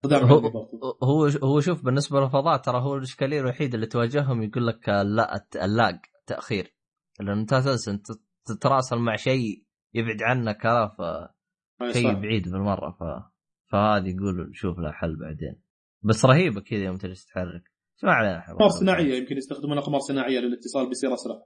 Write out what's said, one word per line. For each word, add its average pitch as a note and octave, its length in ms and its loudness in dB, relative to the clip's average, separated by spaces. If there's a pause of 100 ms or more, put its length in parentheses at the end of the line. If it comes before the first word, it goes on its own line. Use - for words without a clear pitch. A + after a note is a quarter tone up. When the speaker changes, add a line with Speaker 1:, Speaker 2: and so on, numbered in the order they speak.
Speaker 1:
استخدام C3+ 240 6
Speaker 2:
هو، D3 80 12
Speaker 1:
علمي A#2 120 4
برضو. A2+ 280 -10 (260)
Speaker 2:
هو، D3 240 4 (160)
هو C#3 160 4
شوف، D#3 260 0
بالنسبة C#3 340 2
للفضاء C#3 380 2
ترى B2 240 0
هو C#3 140 -2
الإشكالية C#3 440 -4
الوحيدة B2+ 360 -2
اللي A2 120 -2
تواجههم A#2+ 560 0
يقول A#2 240 -2
لك، A2 220 -4
آه، G2+ 140 2
لا، G#2 320 0
الت-، - 200 -10
اللاج، G2+ 440 2 (280)
تأخير. - 480 -6 (440)
لأن G2+ 200 -2
أنت A2 140 -2
أساسًا B2+ 420 0
تت-، - 280 -12 (220)
تتراسل B2+ 520 0
مع A#2 180 0
شيء B2 500 -2 (280)
يبعد A2+ 280 -2
عنك، A#2 440 0
آه، A2+ 220 4
ف-، - 920 -12
Speaker 1:
أي B2 120 -4
Speaker 2:
شيء A#2+ 200 2
Speaker 1:
صح. G2 60 -2
Speaker 2:
بعيد G2+ 320 -2
بالمرة، F#2+ 400 -2
ف-، D#2 400 -10 (400)
فهذه G2+ 380 2
يقول F2+ 400 -4
نشوف F2+ 300 -6
له D#2 120 -4
حل D#2+ 280 -6
بعدين. D2+ 420 -10 (420)
بس G#2+ 220 2
رهيبة C3 360 4
كذا G#2 220 -4
يوم F#2 140 -4
تجلس F#2 280 -12
تتحرك. F2 380 -8 (380)
شو G3+ 60 0
علينا G#2+ 320 2
إحنا E2 140 -16
Speaker 1:
أقمار G#3 140 6
Speaker 2:
بالمرة؟ - 120 2
Speaker 1:
صناعية، E3+ 380 4
يمكن C3 200 -4
يستخدمون D3 400 -4
أقمار C#3 220 0
صناعية C3 400 -2
للاتصال B2 500 -2
بيصير B2+ 240 -2
أسرع. A#2 220 -6 (100)